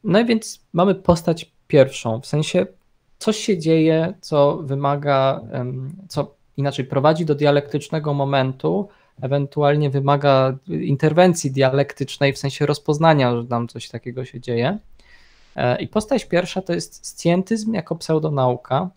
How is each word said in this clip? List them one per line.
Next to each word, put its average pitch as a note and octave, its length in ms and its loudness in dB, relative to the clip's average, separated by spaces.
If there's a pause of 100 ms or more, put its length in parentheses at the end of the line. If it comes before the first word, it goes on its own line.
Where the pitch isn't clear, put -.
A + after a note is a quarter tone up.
no G3+ 160 4
i A#3+ 40 2
więc A3+ 360 -2 (120)
mamy F3+ 220 2
postać E3+ 580 0 (140)
pierwszą, C3 540 2
w - 60 -18
sensie E3+ 400 -2 (540)
coś G#3+ 160 -2
się G3+ 220 -2
dzieje, D#3+ 640 2
co D3 360 2
wymaga, C#3 840 0 (120)
em, C3 400 -8 (160)
co - 260 -6 (220)
inaczej C#3 280 -2
prowadzi D#3 400 2
do D3+ 100 0
dialektycznego D3 800 0
momentu, C#3 760 0 (320)
ewentualnie C#3+ 680 0
wymaga C#3 680 2 (100)
interwencji D#3 840 2
dialektycznej, C#3 800 0
w C#3 60 -6
sensie D3 280 -2
rozpoznania, D3 720 2
że A#2 80 -4
tam A#2+ 240 -4
coś - 200 -14
takiego B2 360 -10
się A#2+ 160 -14
dzieje. B2+ 380 -2 (760)
E, F3+ 260 0
i - 60 -8
postać G#3+ 360 -2
pierwsza F3+ 380 -2
to E3+ 100 -6
jest - 340 -8
scjentyzm G#3+ 680 -2
jako E3 220 -6
pseudonauka D3+ 1000 -2